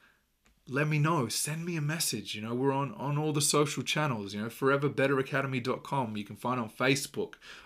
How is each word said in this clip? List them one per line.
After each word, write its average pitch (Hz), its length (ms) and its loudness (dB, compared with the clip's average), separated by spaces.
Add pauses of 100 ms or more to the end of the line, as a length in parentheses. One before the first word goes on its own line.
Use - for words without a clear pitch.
(680)
let 143 200 0
me 151 100 2
know. 147 300 4
Send 156 360 -4
me 175 120 -4
a 156 40 -2
message. 147 540 -2
You 107 80 -8
know, 117 120 -4
we're 135 180 2
on, 135 220 -2
on 143 240 -2
all 156 140 0
the 147 80 0
social 147 420 4
channels, 117 520 -2
you 104 80 -4
know, 113 60 -4
forever 139 400 2
better 131 300 2
academy 135 420 -2
dot 120 220 -2
com. 120 340 -2
You 104 80 -6
can 107 120 -12
find 123 240 -2
on 107 100 -6
Facebook, 131 640 0 (320)